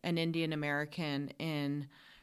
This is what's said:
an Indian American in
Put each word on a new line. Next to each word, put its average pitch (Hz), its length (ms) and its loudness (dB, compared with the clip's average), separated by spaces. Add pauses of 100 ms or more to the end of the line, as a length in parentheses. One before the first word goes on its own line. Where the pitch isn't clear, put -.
an 170 140 2
Indian 165 340 2
American 147 840 0
in 143 500 0 (360)